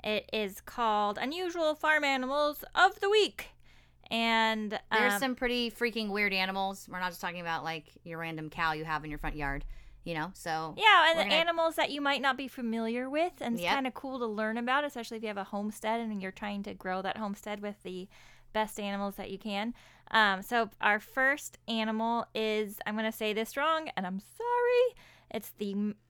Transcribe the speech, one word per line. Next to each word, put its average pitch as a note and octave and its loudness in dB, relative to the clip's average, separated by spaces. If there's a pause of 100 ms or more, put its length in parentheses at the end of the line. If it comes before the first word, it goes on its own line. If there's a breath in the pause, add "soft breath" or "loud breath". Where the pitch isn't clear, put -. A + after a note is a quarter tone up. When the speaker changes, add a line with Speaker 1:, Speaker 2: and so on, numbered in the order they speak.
Speaker 1:
It G#3+ -2
is G3+ -2
called G#3 0
Unusual E4 0
Farm D4+ 4
Animals C#4 0 (100)
of F#4 4
the G4+ 2
Week. G#4 4 (600 soft breath)
And, A3 2 (120)
Speaker 2:
There's G#3 4
Speaker 1:
um, G3+ 0
Speaker 2:
some B3+ 0
pretty A#3+ 0
freaking A3 -2
weird G3+ 2
animals. F#3+ -2
We're F#3 -6
not F3+ 0
just E3+ -10
talking F3 -4
about, E3 -2
like, D#3+ -6 (180)
your E3 -10
random D#3+ -6
cow D#3+ 0
you D#3 -4
have D#3 -2
in D#3 -8
your C#3+ -6
front D3+ -6
yard, C#3+ -4 (400 soft breath)
you E3+ -6
know? D#3+ -4
So D#3+ -4
Speaker 1:
Yeah, F#4 8
and E4 4
Speaker 2:
we're D#4+ 2
Speaker 1:
the - 0
Speaker 2:
gonna D#4 6
Speaker 1:
animals E4 2
that D#4 2
you C#4+ -4
might C#4+ 2
not C4+ 2
be C#4 -6
familiar A#3 -4
with, D#4+ 0
and A#3 -2
it's F3 -4
Speaker 2:
Yep. G3+ 4
Speaker 1:
kinda C4 0
cool C4+ -8
to A#3+ -2
learn A3 -2
about, B3+ 2
especially A#3 -8
if A3 -10
you A3 -4
have G#3 -6
a G3 -4
homestead G#3+ -2
and G#3+ -4
you're F#3+ -6
trying G3+ -6
to G3+ -10
grow F#3 -4
that - -4
homestead G#3 -6
with G#3 -10
the F#3 -10 (460 soft breath)
best G#3+ -2
animals G3+ -4
that - -8
you F#3+ -8
can. G#3+ -4 (360 soft breath)
Um, G3 4
so A3+ 0 (100)
our G#3 4
first C4+ 0 (100)
animal A3+ 0
is, G#3+ -2
I'm G#3+ -4
gonna A3 0
say G#3+ -2
this A3 -4
wrong, D#4+ 0
and F#3 -2
I'm F#3+ -6
sorry. A#4+ 2 (360 soft breath)
It's - -8
the G3+ -4
m-, G3+ -2 (140)